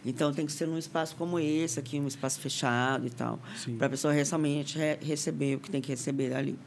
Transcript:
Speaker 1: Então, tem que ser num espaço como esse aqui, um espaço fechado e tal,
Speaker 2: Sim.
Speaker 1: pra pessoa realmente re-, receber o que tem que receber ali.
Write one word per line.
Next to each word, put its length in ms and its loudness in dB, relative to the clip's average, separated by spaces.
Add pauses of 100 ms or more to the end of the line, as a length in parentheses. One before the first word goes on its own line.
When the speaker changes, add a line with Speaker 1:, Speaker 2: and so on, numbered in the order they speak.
Speaker 1:
Então, 300 2
tem 120 0
que 60 -4
ser 140 -2
num 120 0
espaço 380 -2
como 220 0
esse 400 2
aqui, 220 -4
um 60 0
espaço 340 -2
fechado 640 2
e 40 -2
tal, 280 -2 (180)
Speaker 2:
Sim. 200 -4
Speaker 1:
pra 120 2
pessoa 260 2
realmente 640 2
re-, 240 2
receber 540 0
o 40 -6
que 100 -12
tem 120 0
que 80 -4
receber 440 0
ali. 320 0